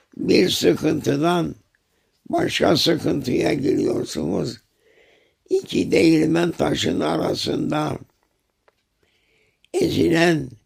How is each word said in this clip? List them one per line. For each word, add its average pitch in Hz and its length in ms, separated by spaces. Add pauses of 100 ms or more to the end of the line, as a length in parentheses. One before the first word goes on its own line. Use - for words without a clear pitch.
(160)
bir - 340
sıkıntıdan 160 1040 (760)
başka - 460
sıkıntıya - 760
giriyorsunuz. 147 1040 (920)
İki 370 400
değirmen 165 640
taşın - 480
arasında - 1000 (1800)
ezilen 165 760 (160)